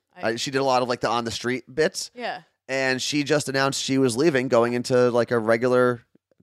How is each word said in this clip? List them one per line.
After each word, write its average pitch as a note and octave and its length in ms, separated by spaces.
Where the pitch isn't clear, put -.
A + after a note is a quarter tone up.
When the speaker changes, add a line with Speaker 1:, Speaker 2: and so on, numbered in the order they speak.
Speaker 1:
I A2+ 160
Speaker 2:
Uh, A#2 40
she C3 140
did C3+ 80
a C#3 60
lot C3 180
of, B2 60
like, B2 120
the A#2+ 80
on A#2 160
the A2+ 60
street B2+ 420
bits. - 420
Speaker 1:
Yeah. G#3 280
Speaker 2:
And C3 320
she D3 240
just D3 240
announced C3+ 340
she C3+ 160
was B2+ 180
leaving, C3+ 320
going A#2+ 240
into, B2 380
like, A#2 200
a A#2+ 80
regular, A#2+ 640